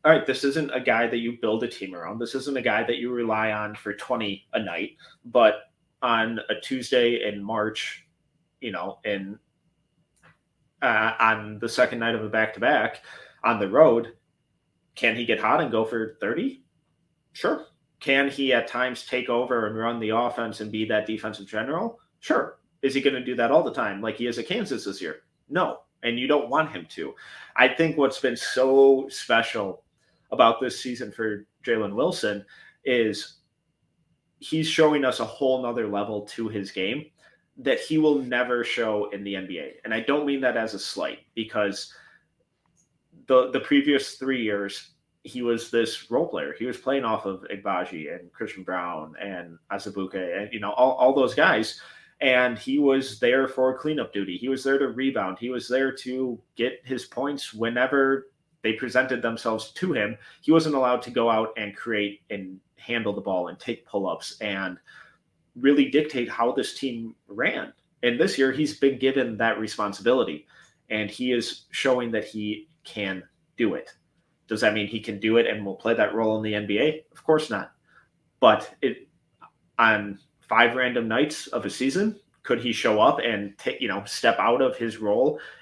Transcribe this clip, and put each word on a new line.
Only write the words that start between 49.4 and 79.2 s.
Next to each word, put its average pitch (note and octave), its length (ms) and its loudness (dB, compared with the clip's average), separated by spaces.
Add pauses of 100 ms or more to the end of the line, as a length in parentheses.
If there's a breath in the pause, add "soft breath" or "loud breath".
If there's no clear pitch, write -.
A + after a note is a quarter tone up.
Azubuike G2 720 -6
and, G#2 100 -10
you A2+ 60 -8
know, G2+ 140 -4
all, B2+ 220 6
all C3 200 4
those C3 200 2
guys. C#3+ 460 2 (400 loud breath)
And B2 380 4
he C3+ 220 -2
was C3 400 2
there B2+ 260 4
for C3 320 0
cleanup D3 340 -4
duty. G2 240 -4
He A2+ 120 -6
was C3 160 -4
there C#3 140 4
to C3+ 100 0
rebound. A2+ 500 -2
He A#2+ 120 -6
was B2 180 -6
there C3 240 0
to B2+ 480 -6 (160)
get B2+ 280 -2
his B2+ 200 -6
points C#3 480 -6
whenever C3 760 0 (340)
they A2+ 100 2
presented B2+ 500 0
themselves A2+ 500 -4
to F#3 200 -2
him. A2 240 -2 (240 loud breath)
He D3+ 120 4
wasn't D#3+ 220 6
allowed B2 280 2
to - 80 -12
go A#2 200 2
out A2 260 0
and G#2 200 -8
create G#2 540 -4
and F#2+ 280 -10 (180)
handle A2+ 360 -4
the G2 80 -8
ball F#2 280 -2
and F2 100 -14
take - 280 -10
pull-ups - 540 -6
and F#2+ 360 -6 (800 loud breath)
really C3+ 340 4
dictate C3 400 0
how A#2 240 0
this C3+ 260 -4
team A#2 360 -6 (140)
ran. A2+ 440 -4 (300)
And B2 160 2
this F#3 200 2
year, C3+ 120 4
he's C#3 280 -2
been C3+ 200 4
given C3 380 0
that A2 240 0
responsibility, G#2 840 0 (440 soft breath)
and G#2+ 200 -4
he B2+ 220 -4
is - 380 -4
showing B2 420 0
that G#2+ 120 -2
he G#2 440 -8 (160)
can F#2+ 380 -8 (340)
do G#2+ 180 0
it. - 160 -10 (580)
Does A2 120 -2
that G#2+ 140 4
mean G#2+ 120 -2
he G#2+ 140 -8
can G#2 180 -8
do A2 200 4
it A#2 80 6
and G#2+ 180 -4
will F#2+ 120 -8
play A2+ 180 0
that G#2+ 200 2
role A2 220 2
in G#2+ 60 -4
the G#2+ 120 -4
N G#2 120 -4
B G#2 120 0
A? D3+ 340 0
Of - 120 -20
course D#3 240 4
not. - 240 -6 (680 soft breath)
But G#2+ 420 6
it, - 260 -4 (720)